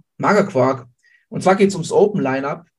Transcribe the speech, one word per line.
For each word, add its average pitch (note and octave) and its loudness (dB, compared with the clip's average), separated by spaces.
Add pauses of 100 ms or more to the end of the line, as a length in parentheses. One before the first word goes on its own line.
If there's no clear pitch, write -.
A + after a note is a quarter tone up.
(180)
Magerquark. C3+ 0 (420)
Und - -8
zwar F#3 4
geht's G3 2
ums D#3+ -8
Open-Lineup C#3+ -2 (120)